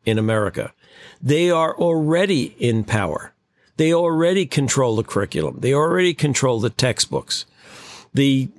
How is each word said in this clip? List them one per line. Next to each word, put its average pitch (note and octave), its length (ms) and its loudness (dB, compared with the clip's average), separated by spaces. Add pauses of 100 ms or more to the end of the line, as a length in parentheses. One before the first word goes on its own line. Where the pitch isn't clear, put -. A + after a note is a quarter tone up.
in A2 140 0
America. G#2+ 520 -2 (480)
They D#3 300 2
are E3 260 0
already E3 840 0
in A2+ 240 0
power. F#2+ 500 -4 (440)
They D#3+ 160 2
already E3+ 520 2
control B2+ 500 0
the G#2+ 80 0
curriculum. D#2 560 -4
They B2+ 140 0
already E3+ 400 0
control C3 460 0
the A2+ 100 -2
textbooks. - 760 -4 (680)
The, C3+ 460 2